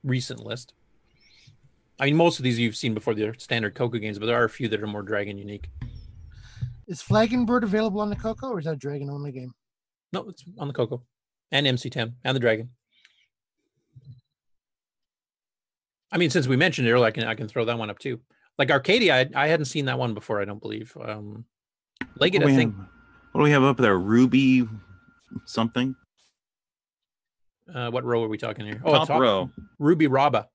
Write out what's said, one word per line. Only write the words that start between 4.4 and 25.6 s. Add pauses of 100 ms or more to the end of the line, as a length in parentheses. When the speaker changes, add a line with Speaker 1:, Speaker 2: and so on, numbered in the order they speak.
Speaker 1:
are
a
few
that
are
more
Dragon
unique. (1200)
Speaker 2:
Is
Flag
and
Bird
available
on
the
Coco,
or
is
that
a
Dragon
only
game? (600)
Speaker 1:
No,
it's (120)
on
the
Coco (480)
and
M
C
ten
and
the
Dragon. (3500)
I
mean,
since
we
mentioned
it
earlier,
I
can,
I
can
throw
that
one
up
too. (360)
Like
Arcadia,
I,
I
hadn't
seen
that
one
before,
I
don't
believe.
Um, (720)
Leggett,
Speaker 3:
What
do
Speaker 1:
I
Speaker 3:
we
Speaker 1:
think.
Speaker 3:
have, (460)
what
do
we
have
up
there?
Ruby (800)
something? (1800)